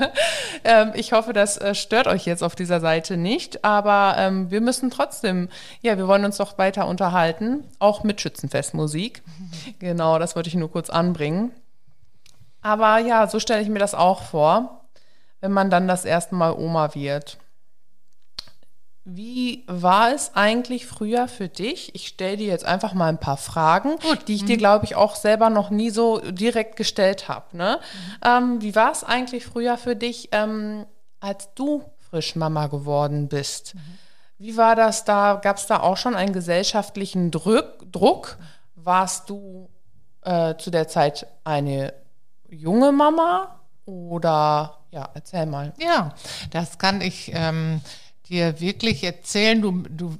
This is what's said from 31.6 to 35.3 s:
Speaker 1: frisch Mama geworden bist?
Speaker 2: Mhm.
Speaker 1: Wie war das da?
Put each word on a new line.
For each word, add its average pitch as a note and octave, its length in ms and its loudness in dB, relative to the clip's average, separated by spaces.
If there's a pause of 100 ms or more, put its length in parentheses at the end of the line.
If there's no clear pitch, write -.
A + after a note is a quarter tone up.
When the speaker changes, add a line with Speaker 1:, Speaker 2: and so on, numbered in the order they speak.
Speaker 1:
frisch D#3+ 260 -4
Mama D#3 320 -2
geworden D3 600 -2
bist? - 460 -6
Speaker 2:
Mhm. F3+ 60 -16 (580)
Speaker 1:
Wie A3 180 -12
war A3+ 200 6
das A3 280 4
da? G3+ 380 4